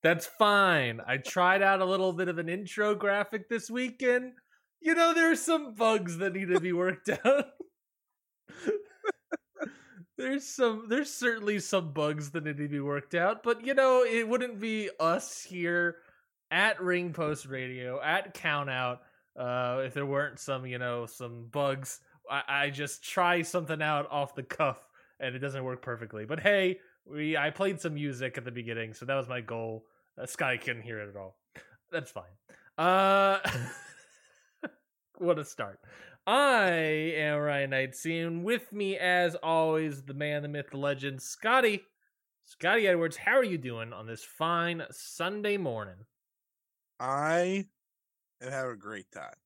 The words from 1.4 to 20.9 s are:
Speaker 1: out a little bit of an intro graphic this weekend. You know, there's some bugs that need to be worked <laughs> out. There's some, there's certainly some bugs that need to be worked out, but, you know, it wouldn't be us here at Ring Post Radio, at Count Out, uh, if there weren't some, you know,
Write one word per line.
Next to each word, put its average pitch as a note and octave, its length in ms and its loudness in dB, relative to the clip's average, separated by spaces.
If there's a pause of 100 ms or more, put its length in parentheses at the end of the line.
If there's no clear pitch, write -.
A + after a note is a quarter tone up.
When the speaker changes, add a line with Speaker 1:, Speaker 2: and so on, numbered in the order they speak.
Speaker 1:
out G3 220 6
a - 20 2
little F#3 300 2
bit F3+ 140 0
of E3 100 -2
an E3 100 -4
intro G#3 460 0
graphic G3+ 560 0
this A#3 200 -4
weekend. B3 640 0 (480)
You D#4+ 140 2
know, E4 180 6
there's E4 300 6
some D4+ 320 0
bugs G#3 440 2
that F#3+ 140 0
need F#3+ 160 -4
to F3+ 100 4
be F3 140 0
worked F3+ 440 0
<laughs> - 100 -12
out. C#4 180 4 (2750)
There's C4+ 320 -4
some, A3+ 400 0
there's C#4 240 0
certainly G#3+ 460 0
some E3+ 340 -2
bugs D3+ 380 -2
that D#3 140 -6
need D3+ 120 -4
to D3 120 -4
be C#3+ 120 -4
worked C#3+ 340 -4
out, F#3+ 280 2
but, A3+ 240 0
you C4+ 80 0
know, B3+ 340 6
it A3+ 180 2
wouldn't A#3+ 320 -2
be G#3+ 300 -2 (120)
us - 420 0
here F3 540 0 (540)
at G3+ 300 2
Ring F3 320 0
Post D3+ 320 -4
Radio, B2+ 560 -6
at F3+ 320 0
Count D3 380 -2
Out, B2+ 300 -2 (380)
uh, B2 460 -2
if B2+ 80 -6
there C#3+ 140 -4
weren't C#3 320 -2
some, C3 260 -6
you B2 140 -6
know, A#2+ 260 -2